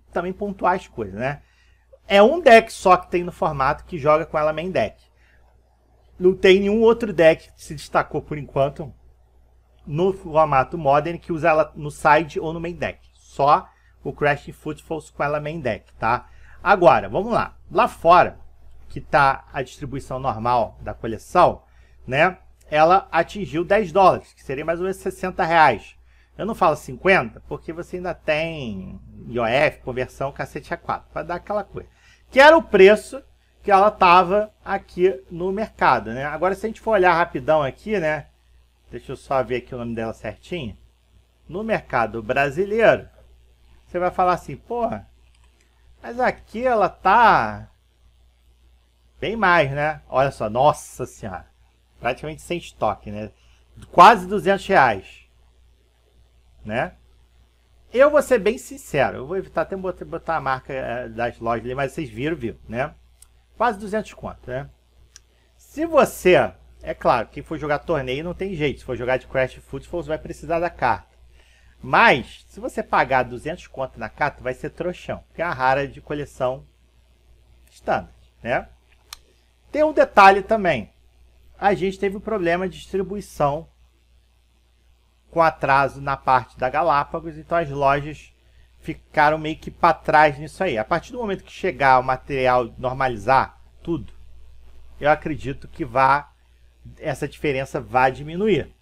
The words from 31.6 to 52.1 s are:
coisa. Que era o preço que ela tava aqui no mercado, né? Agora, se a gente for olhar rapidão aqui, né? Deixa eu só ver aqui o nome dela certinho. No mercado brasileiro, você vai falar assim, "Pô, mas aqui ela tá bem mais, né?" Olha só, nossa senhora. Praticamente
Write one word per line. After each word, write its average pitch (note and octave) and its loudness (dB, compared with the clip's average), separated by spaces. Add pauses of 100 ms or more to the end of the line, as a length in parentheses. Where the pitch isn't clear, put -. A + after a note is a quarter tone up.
coisa. - -16 (400)
Que B3+ 2
era D4+ 12
o E4 4
preço G#3 6 (440)
que G3+ -2
ela G3 6
tava F#3 4 (120)
aqui F#3+ -2
no F3+ -6
mercado, D#3+ 0
né? C3 -8
Agora, D#3 -2
se F#3+ -10
a A3+ -6
gente A3+ -14
for A3+ -4
olhar F3+ 4
rapidão D#3 0
aqui, G3+ -6
né? D3+ -4 (640)
Deixa B2+ -14
eu - -10
só C3+ -4
ver A#2+ -4
aqui B2 -10
o C3 -12
nome A#2 -10
dela A2 -6
certinho. A#2 -14 (720)
No F3+ -10
mercado A#2+ -4
brasileiro, C#3+ 0 (800)
você - -10
vai F3+ -2
falar F3+ 0
assim, D3 -8
"Pô, A#3 -6 (1120)
mas A#3+ -12
aqui A#3 -4
ela G#3+ 2
tá D3+ 2 (1500)
bem F#3 -6
mais, F3 2
né?" D3 -4
Olha C3+ 2
só, A#2+ -6
nossa C3+ 0
senhora. F#2 -16 (540)
Praticamente C#3+ -8